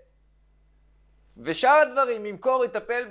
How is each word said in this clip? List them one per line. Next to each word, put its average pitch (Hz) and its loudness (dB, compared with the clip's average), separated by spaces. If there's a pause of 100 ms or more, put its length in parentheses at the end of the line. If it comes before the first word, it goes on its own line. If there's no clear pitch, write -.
(1400)
ושאר 165 4
הדברים, 247 -2
ימכור, 247 -2
יטפל 226 -6